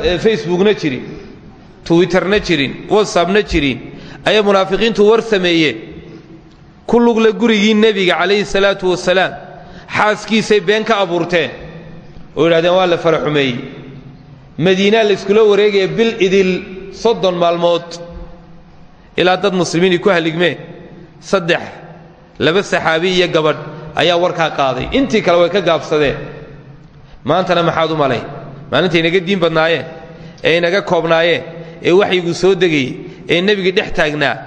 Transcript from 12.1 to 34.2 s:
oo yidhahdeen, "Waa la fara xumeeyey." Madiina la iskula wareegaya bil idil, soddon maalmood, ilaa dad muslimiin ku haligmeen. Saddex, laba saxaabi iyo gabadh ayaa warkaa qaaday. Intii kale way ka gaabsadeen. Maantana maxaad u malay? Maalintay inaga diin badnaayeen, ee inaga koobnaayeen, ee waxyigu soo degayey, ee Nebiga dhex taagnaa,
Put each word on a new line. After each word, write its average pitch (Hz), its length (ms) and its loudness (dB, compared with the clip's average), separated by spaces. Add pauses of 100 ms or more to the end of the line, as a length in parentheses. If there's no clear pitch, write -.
oo 156 80 2
yidhahdeen, 165 300 4
"Waa 185 120 4
la 175 120 2
fara 160 200 2
xumeeyey." 143 380 0 (1000)
Madiina 196 460 4
la 208 80 2
iskula 202 320 2
wareegaya 202 440 4
bil 214 320 0
idil, 185 300 2 (420)
soddon 185 440 0
maalmood, 170 480 0 (1300)
ilaa 180 200 2
dad 185 180 -2
muslimiin 175 460 0
ku 185 100 0
haligmeen. 165 460 0 (640)
Saddex, 170 400 0 (800)
laba 165 240 2
saxaabi 165 520 0
iyo 180 140 2
gabadh 156 300 0 (360)
ayaa 170 240 2
warkaa 170 320 0
qaaday. 135 420 -2
Intii 233 300 0
kale 170 160 2
way 170 120 4
ka 202 100 0
gaabsadeen. 156 560 0 (1080)
Maantana 170 380 0
maxaad 160 300 0
u 160 40 -4
malay? 131 240 0 (500)
Maalintay 165 300 2
inaga 170 200 0
diin 185 200 -2
badnaayeen, 160 440 0 (600)
ee 156 140 2
inaga 175 240 0
koobnaayeen, 165 600 2 (400)
ee 160 100 2
waxyigu 185 420 2
soo 190 200 2
degayey, 156 420 0 (320)
ee 160 140 2
Nebiga 196 280 0 (120)
dhex - 100 -8
taagnaa, 147 440 0 (100)